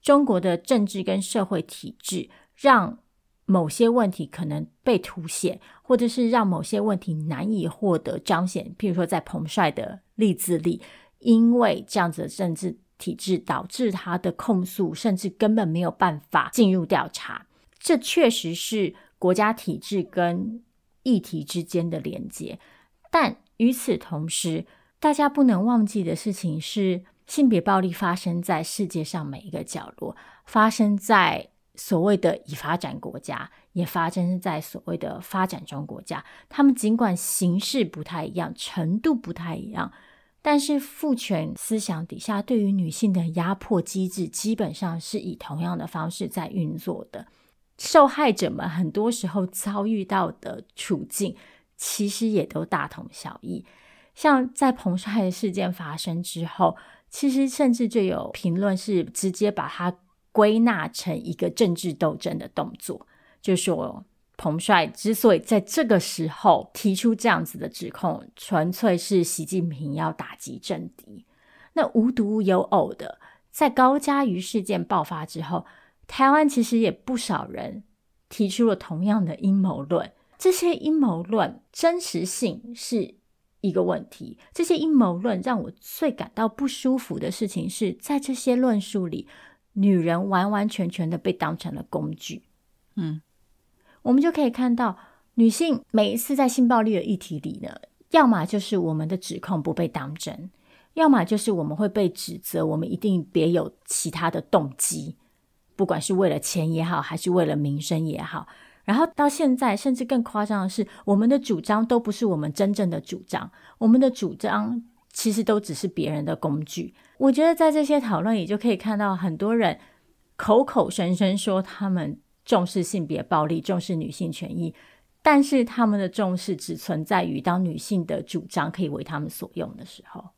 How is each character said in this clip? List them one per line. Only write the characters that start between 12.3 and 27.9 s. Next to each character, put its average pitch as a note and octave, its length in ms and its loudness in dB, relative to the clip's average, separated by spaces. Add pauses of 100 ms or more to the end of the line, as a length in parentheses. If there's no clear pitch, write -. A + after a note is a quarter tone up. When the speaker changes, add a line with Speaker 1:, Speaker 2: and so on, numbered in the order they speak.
Speaker 1:
治 F3+ 240 -6 (200)
体 - 160 -6
制 F#3 240 0
导 - 300 -4
致 A#3 240 -2
他 F3+ 240 -4
的 F3+ 160 -2
控 F#3 320 0
诉 F3+ 300 -2
甚 G3 220 0
至 G3 120 -4
根 G#3+ 260 2
本 G#3+ 120 2
没 E3 140 0
有 E3+ 100 0
办 D#3+ 300 0 (100)
法 - 220 2
进 G#3 200 6
入 F3+ 140 0
调 D#3+ 260 0
查， - 340 -12 (320)
这 - 180 2
确 B3+ 340 4
实 E3+ 240 -4
是 G3 400 -2 (240)
国 F#3 160 4
家 G#3+ 180 2
体 F#3+ 240 -6
制 G3 260 -4
跟 F3+ 600 -2 (400)
议 A#3 180 2
题 D#3 240 -8
之 E3+ 180 -6
间 E3+ 260 -2
的 E3 100 -6
连 - 300 -8
接。 - 300 -12 (520)
但 D#4 260 2 (200)
与 A#3 160 4
此 B3 260 -2
同 D#3+ 300 -6
时， E3 380 -4 (320)
大 D4+ 140 2
家 C#4+ 160 2
不 C#4+ 160 2
能 G#3+ 200 4
忘 A#3 200 4
记 G3+ 180 -2
的 E3 140 -2
事 G#3 160 -4
情 D#3+ 280 -4
是， F#3 440 -2 (220)
性 C#4+ 220 4
别 G#3 120 4
暴 F#3+ 200 2
力 F#3 120 0